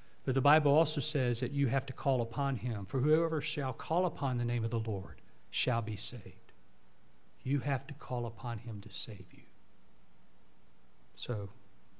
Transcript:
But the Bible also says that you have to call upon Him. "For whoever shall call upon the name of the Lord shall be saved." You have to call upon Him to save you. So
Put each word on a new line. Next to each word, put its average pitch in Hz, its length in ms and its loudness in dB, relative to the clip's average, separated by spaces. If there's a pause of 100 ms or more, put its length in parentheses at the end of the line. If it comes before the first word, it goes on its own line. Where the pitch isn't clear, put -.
(260)
But 131 100 2
the 131 60 6
Bible 143 320 8
also 151 280 6
says 123 380 2
that 127 120 0
you 139 160 4
have 131 200 2
to - 60 -6
call 131 280 2
upon 135 360 0
Him. 110 280 -2
"For 131 140 0
whoever 156 420 4
shall 135 320 -2
call 180 320 2
upon 139 320 2
the 120 80 2
name 120 200 2
of 110 60 0
the 117 80 2
Lord 107 420 -2 (280)
shall 117 320 2
be 110 140 -4
saved." - 400 -4 (1040)
You 131 200 2
have 131 260 0
to 139 60 -6
call 123 320 -2
upon 117 340 -4
Him 107 220 -6
to 95 100 -8
save - 420 -6
you. - 100 -12 (1700)
So 104 340 -2 (500)